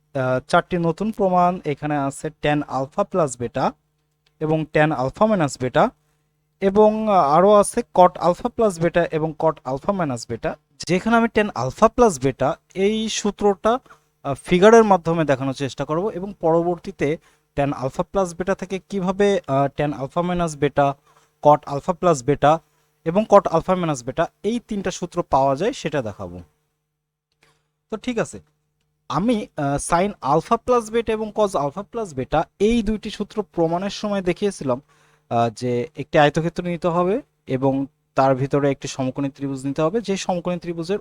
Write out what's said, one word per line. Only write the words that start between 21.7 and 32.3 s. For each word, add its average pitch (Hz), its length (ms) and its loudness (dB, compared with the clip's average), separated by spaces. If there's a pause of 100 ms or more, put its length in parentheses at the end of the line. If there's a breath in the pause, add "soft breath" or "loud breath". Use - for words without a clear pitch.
প্লাস 165 300 0
বেটা 147 360 2 (460)
এবং 185 240 0
কট 202 180 6
আলফা 165 280 0
মাইনাস 156 280 -2
বেটা 131 220 -2 (180)
এই 233 260 -4
তিনটা 190 220 -6
সূত্র 175 320 -6
পাওয়া 135 340 2
যায় 208 160 -2
সেটা 151 300 -6
দেখাবো। 95 360 -10 (1500)
তো 220 60 -8
ঠিক 226 220 -6
আছে, 117 220 -4 (680)
আমি, 208 380 0 (100)
আহ, 143 220 -2
সাইন 185 420 0
আলফা 156 360 0
প্লাস 233 340 0
বেটা 226 220 -2
এবং 214 220 -6
কজ 202 220 0
আলফা 143 260 -4
প্লাস 202 320 -10
বেটা 139 300 -2 (140)